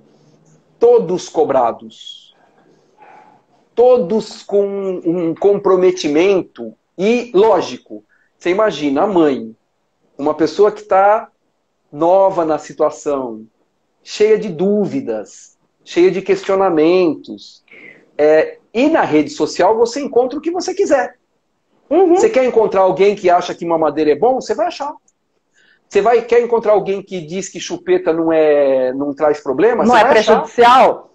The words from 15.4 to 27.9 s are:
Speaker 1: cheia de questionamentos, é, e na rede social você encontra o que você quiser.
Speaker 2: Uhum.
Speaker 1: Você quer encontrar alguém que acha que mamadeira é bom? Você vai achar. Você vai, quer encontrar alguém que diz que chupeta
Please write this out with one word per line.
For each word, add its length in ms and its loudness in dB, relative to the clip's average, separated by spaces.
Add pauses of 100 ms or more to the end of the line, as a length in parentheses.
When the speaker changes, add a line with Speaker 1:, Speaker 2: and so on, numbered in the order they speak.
Speaker 1:
cheia 260 2
de 120 -6
questionamentos, 1400 -2 (520)
é, 420 2 (160)
e 140 2
na 140 0
rede 280 0
social 460 -2
você 240 -2
encontra 380 -2
o 40 -14
que 80 -6
você 240 -6
quiser. 420 -2 (720)
Speaker 2:
Uhum. 280 4
Speaker 1:
Você 140 2
quer 140 0
encontrar 380 0
alguém 320 2
que 140 -2
acha 260 0
que 120 -10
mamadeira 460 0
é 40 2
bom? 240 0
Você 140 -6
vai 120 -2
achar. 280 -8 (920)
Você 120 0
vai, 220 2
quer 180 2
encontrar 320 0
alguém 300 -2
que 180 -12
diz 300 -10
que 100 -14
chupeta 540 -2